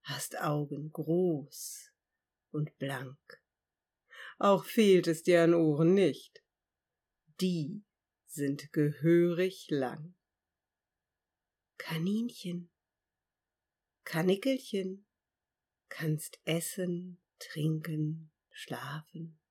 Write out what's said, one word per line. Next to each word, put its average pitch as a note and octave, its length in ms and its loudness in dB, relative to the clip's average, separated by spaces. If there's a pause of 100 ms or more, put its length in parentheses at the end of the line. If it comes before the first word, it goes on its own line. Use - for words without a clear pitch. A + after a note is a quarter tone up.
hast - 380 -8
Augen D3 520 -2
groß D#3+ 960 -2 (600)
und D3+ 260 -4
blank. C3+ 640 -10 (960)
Auch G3 260 4
fehlt F#3+ 440 6
es D#3+ 160 -2
dir F3 180 6
an E3+ 120 6
Ohren D#3+ 400 4
nicht. - 500 0 (960)
Die F3+ 420 -4 (440)
sind C#3+ 460 -4
gehörig E3+ 960 2
lang. D3 460 -4 (1600)
Kaninchen, F3 920 -6 (1300)
Kanickelchen, F#3+ 1040 -2 (800)
kannst - 560 -4
essen, F3 760 -4 (200)
trinken, D#3 880 -4 (200)
schlafen. D#3 920 -12 (100)